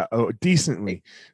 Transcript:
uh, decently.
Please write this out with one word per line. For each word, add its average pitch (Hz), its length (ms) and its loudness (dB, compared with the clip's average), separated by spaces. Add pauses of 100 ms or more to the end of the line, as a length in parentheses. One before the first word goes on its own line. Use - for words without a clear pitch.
(120)
uh, 113 200 0 (100)
decently. 104 600 0 (320)